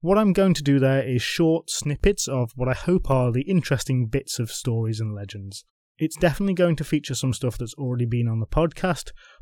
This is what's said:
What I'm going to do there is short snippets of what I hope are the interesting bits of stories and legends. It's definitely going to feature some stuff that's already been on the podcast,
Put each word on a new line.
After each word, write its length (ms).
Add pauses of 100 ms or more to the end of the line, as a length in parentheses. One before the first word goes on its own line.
What 160
I'm 160
going 220
to 60
do 180
there 220
is 200
short 480
snippets 580
of 280
what 120
I 60
hope 360
are 220
the 120
interesting 640
bits 300
of 140
stories 480
and 160
legends. 480 (340)
It's 200
definitely 380
going 200
to 80
feature 320
some 180
stuff 240
that's 180
already 300
been 220
on 140
the 40
podcast, 680 (300)